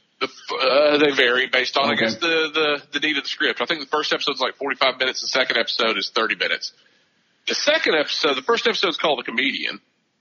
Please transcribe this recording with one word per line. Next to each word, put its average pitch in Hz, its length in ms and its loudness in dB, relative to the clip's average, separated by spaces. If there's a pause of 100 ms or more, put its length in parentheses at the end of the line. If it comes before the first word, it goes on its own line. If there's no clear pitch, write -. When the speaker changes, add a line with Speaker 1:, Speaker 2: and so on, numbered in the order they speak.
(200)
Speaker 1:
The - 80 -4
f-, - 340 -10
uh, 147 380 4
they 147 160 6
vary 127 320 4
based 127 300 0
on, 139 120 2
I 143 40 2
Speaker 2:
Okay. - 120 0
Speaker 1:
guess, 113 120 0
the, 160 360 0
the, 147 460 -2
the 151 80 0
need 151 100 0
of 139 60 -2
the - 60 -10
script. 123 320 -2
I 151 40 -2
think 160 160 -2
the 139 60 -12
first 151 260 -2
episode's, 143 260 -2
like, 123 160 -2
forty-five 135 440 0
minutes. 131 220 -2
The - 60 -8
second 127 300 0
episode 113 400 0
is 98 160 -6
thirty 110 220 0
minutes. 87 380 -4 (720)
The 117 80 -2
second 311 400 2
episode, 147 400 0
the 131 60 -4
first 233 260 0
episode's 185 300 0
called 147 220 0
The 127 40 -8
Comedian, 117 560 -4 (420)